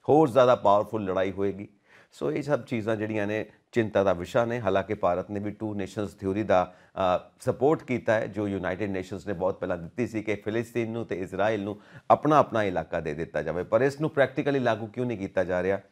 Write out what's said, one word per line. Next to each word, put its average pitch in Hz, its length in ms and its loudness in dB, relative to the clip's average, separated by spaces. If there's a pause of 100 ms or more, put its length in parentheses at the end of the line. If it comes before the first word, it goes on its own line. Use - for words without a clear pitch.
ਹੋਰ 147 220 6
ਜ਼ਿਆਦਾ 123 240 8
ਪਾਵਰਫੁਲ 104 500 2
ਲੜਾਈ 95 280 0
ਹੋਏਗੀ। 98 360 -4 (440)
ਸੋ 143 200 -4
ਇਹ 151 100 -4
ਸਭ 135 200 -2
ਚੀਜ਼ਾਂ 110 340 -4
ਜਿਹੜੀਆਂ 107 300 -2
ਨੇ 107 200 -4 (260)
ਚਿੰਤਾ 104 320 2
ਦਾ 95 80 4
ਵਿਸ਼ਾ 90 320 0
ਨੇ। 117 160 -4
ਹਾਲਾਂਕਿ 98 340 0
ਭਾਰਤ 90 360 0
ਨੇ 101 100 -4
ਵੀ 104 100 -6
ਟੂ 107 240 -8
ਨੇਸ਼ਨਸ 98 400 -6
ਥਿਊਰੀ 98 280 -2
ਦਾ, 92 320 2 (220)
ਅ, 90 340 0 (100)
ਸਪੋਰਟ 143 420 0
ਕੀਤਾ 117 320 -2
ਹੈ, 113 120 0
ਜੋ 104 220 -4
ਯੂਨਾਈਟਿਡ 95 420 -2
ਨੇਸ਼ਨਸ 92 360 -6
ਨੇ 101 60 -4
ਬਹੁਤ 92 280 -2
ਪਹਿਲਾਂ 90 160 -4
ਦਿੱਤੀ 85 300 -6
ਸੀ 110 160 -6
ਕਿ 107 120 -2
ਫਿਲਿਸਤੀਨ 113 560 -4
ਨੂੰ 113 160 -6
ਤੇ 90 140 -6
ਇਜ਼ਰਾਈਲ 98 420 -2
ਨੂੰ 101 180 -8 (300)
ਆਪਣਾ 147 260 4
ਆਪਣਾ 113 260 4
ਇਲਾਕਾ 87 380 -2
ਦੇ 78 140 -6
ਦਿੱਤਾ 78 280 -4
ਜਾਵੇ। 80 220 -4
ਪਰ 113 180 2
ਇਸ 139 180 0
ਨੂੰ 156 100 -2
ਪ੍ਰੈਕਟੀਕਲੀ 139 480 0
ਲਾਗੂ 113 280 0
ਕਿਉਂ 123 200 -6
ਨਹੀਂ 117 120 -4
ਕੀਤਾ 95 260 -2
ਜਾ 90 180 -2
ਰਿਹਾ 95 180 0 (120)